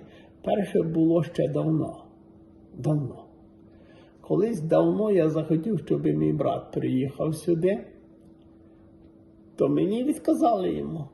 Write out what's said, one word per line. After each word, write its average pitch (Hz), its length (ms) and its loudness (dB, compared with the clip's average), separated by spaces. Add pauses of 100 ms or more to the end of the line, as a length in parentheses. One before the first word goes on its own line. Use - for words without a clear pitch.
(440)
Перше 190 380 0
було 165 420 2
ще - 240 -2
давно. 151 500 -2 (800)
Давно. 143 460 -2 (1040)
Колись 185 340 0
давно 170 500 2
я 160 180 4
захотів, 160 560 0
щоб 156 200 0
мій 151 280 2
брат - 380 -2
приїхав 135 640 -2
сюди, 180 440 0 (1800)
то 143 140 2
мені 180 340 0
відказали 233 720 0
йому. 151 400 -6